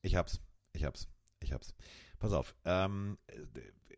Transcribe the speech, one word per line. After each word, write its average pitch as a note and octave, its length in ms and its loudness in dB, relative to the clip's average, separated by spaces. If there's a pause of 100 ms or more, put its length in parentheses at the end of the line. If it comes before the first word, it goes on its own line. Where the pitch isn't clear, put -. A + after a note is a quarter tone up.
ich F#2 140 4
hab's, - 240 2 (320)
ich D#2 120 0
hab's, - 240 -4 (320)
ich - 120 -2
hab's. - 220 -6 (440)
Pass G#2+ 140 2
auf, D2 220 2 (100)
ähm, G2 640 2
äh, - 100 -16 (600)